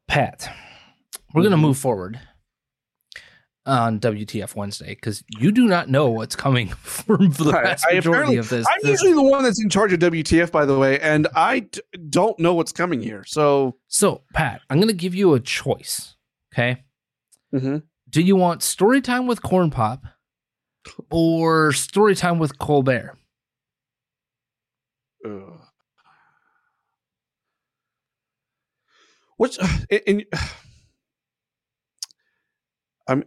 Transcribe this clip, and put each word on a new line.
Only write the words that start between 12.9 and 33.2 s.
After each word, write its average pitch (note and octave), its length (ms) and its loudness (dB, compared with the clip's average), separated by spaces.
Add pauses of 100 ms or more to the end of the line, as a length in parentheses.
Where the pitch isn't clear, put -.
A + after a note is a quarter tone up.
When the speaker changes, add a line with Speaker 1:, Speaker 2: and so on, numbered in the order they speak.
Speaker 2:
here. G#2 240 -10
So, C#3 520 2 (100)
Speaker 1:
So, - 340 -2 (140)
Pat, C#3 340 -4
I'm C#3 100 2
gonna A3 140 2
give F3+ 220 -6
you F#3+ 180 4
a B2+ 60 4
choice, - 760 -8 (380)
okay? B2 300 -2 (720)
Speaker 2:
Mm-hmm. C3+ 220 -2 (320)
Speaker 1:
Do D#3 120 0
you F#3+ 140 4
want F3 260 0
story B3 400 2
time B3 240 -4
with A#3+ 160 -4
Corn F3+ 300 0
Pop A2+ 320 -4 (1080)
or E3 600 2
story G3+ 440 2
time F3 220 0
with D#3 220 -2
Colbert? C#3 580 0 (2000)
Speaker 2:
Ugh. F#2+ 340 -14 (3750)
What's, B3+ 200 -2
<sighs> F3 320 -4
and, G#3 180 0
and, G3+ 240 0
<sighs> - 40 -8 (2750)
I'm, C3 200 -2